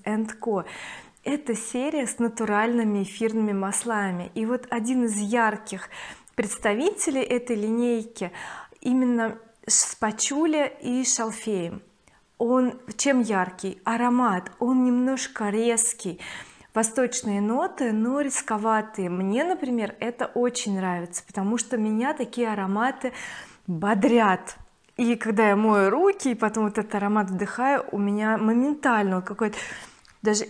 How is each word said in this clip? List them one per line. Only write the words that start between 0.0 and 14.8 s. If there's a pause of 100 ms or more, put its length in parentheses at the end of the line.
and (120)
Co. (580)
Это
серия
с
натуральными
эфирными
маслами.
И
вот
один
из
ярких (440)
представителей
этой
линейки (480)
именно (260)
с
пачули (100)
и
шалфеем. (580)
Он (160)
чем
яркий?
Аромат,
он